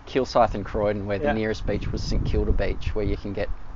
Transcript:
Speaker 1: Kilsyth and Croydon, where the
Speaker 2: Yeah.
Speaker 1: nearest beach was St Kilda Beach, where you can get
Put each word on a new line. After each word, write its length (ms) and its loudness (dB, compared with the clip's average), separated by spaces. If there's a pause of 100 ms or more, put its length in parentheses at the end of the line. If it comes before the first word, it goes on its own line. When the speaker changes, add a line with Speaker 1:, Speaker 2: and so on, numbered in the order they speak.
Speaker 1:
Kilsyth 480 2
and 80 -2
Croydon, 420 0
where 140 -2
the 60 -2
Speaker 2:
Yeah. 80 2
Speaker 1:
nearest 320 -2
beach 260 0
was 100 -2
St 220 0
Kilda 300 2
Beach, 420 0
where 80 0
you 140 0
can 160 -6
get 160 -4 (260)